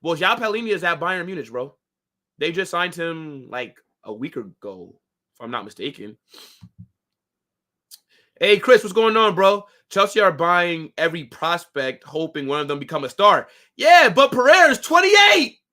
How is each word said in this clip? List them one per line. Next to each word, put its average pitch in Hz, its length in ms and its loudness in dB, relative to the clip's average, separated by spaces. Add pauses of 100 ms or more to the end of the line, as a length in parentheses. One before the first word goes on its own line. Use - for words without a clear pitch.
Well, 165 140 -4
João 185 220 0
Palhinha 226 320 -6
is 185 140 -4
at 170 160 -2
Bayern 175 260 -6
Munich, 165 240 -12
bro. 123 260 -10 (600)
They 156 140 -6
just 180 200 -6
signed 175 220 -4
him, 160 560 -12
like, 120 280 -12 (260)
a 104 100 -14
week 113 220 -12
ago, 95 640 -16 (340)
if - 80 -20
I'm 117 100 -16
not 113 140 -10
mistaken. 107 520 -14 (2250)
Hey, 202 200 2
Chris, 247 240 4
what's 202 100 -10
going 220 240 0
on, 220 160 2
bro? 196 320 0 (240)
Chelsea 202 300 -2
are 196 120 4
buying 170 680 -2
every 160 260 -4
prospect, 139 800 -6
hoping 151 440 -8
one 143 120 -4
of 147 80 -6
them 143 120 -8
become 143 240 -8
a 131 60 -8
star. 202 380 2 (300)
Yeah, 311 320 6
but 262 220 4
Pereira's 277 480 4
twenty-eight. 381 800 2 (140)